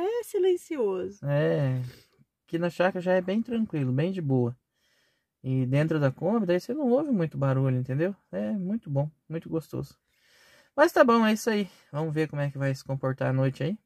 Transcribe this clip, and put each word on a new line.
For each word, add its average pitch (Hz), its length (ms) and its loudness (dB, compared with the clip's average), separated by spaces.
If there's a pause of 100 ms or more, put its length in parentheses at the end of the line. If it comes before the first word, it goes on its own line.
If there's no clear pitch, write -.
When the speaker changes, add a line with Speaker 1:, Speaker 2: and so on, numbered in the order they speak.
Speaker 1:
é 453 220 -2
silencioso. 233 1000 -2
Speaker 2:
É, 143 560 0 (640)
aqui 165 120 -4
na 170 120 -2
chácara 180 320 0
já 185 100 2
é 185 80 4
bem 190 220 -2
tranquilo, 208 500 -2
bem 147 180 0
de 190 120 -6
boa. 127 340 0 (840)
E 131 240 -2
dentro 151 340 0
da 139 100 2
Kombi, 196 360 0
daí 175 140 2
você - 140 -6
não 294 140 -2
ouve 285 220 2
muito 170 260 0
barulho, 135 400 2
entendeu? 139 380 -2 (180)
É 214 200 -4
muito 202 380 -4
bom, 143 200 -2 (180)
muito 165 200 -10
gostoso. 156 480 -8 (800)
Mas 302 160 6
tá 330 120 8
bom, 233 220 6
é 214 80 4
isso 214 160 -2
aí. 208 180 0 (240)
Vamos 156 220 -4
ver 156 140 0
como 147 140 -6
é 143 80 -2
que 139 80 -10
vai 135 160 0
se 135 100 -10
comportar 135 440 -2
a 131 40 2
noite 131 300 0
aí. 180 220 -2